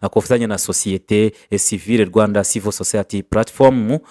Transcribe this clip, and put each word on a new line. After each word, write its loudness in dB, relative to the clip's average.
ku 2
bufatanye 0
na -4
Societe 0
Civile 0
Rwanda 2
Civil -4
Society -4
Platform, 2